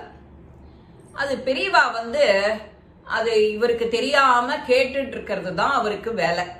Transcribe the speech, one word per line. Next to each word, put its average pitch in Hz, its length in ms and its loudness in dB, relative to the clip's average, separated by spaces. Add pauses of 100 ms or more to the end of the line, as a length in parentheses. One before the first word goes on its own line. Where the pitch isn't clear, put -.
(1120)
அது - 240 -4
பெரியவா 269 560 2
வந்து 226 640 2 (500)
அது 214 480 2
இவருக்கு 226 360 0
தெரியாம 262 680 2
கேட்டுட்டு 262 500 0
இருக்கிறது 185 480 -8
தான் 233 180 0
அவருக்கு 220 420 -2
வேலை. 175 300 -2 (160)